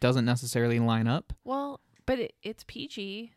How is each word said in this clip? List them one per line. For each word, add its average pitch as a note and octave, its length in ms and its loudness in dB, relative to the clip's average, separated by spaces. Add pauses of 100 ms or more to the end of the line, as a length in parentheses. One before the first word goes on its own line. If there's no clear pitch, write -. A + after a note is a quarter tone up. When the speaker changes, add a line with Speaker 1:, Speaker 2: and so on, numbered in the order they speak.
Speaker 1:
doesn't B2+ 240 4
necessarily A#2+ 560 2
line A2+ 280 2
up. C#3+ 240 -2 (120)
Speaker 2:
Well, C#4 360 -6 (260)
but C4 140 0
it, - 220 -6
it's - 240 -12
P A#3+ 220 -12
G. G#3 480 -10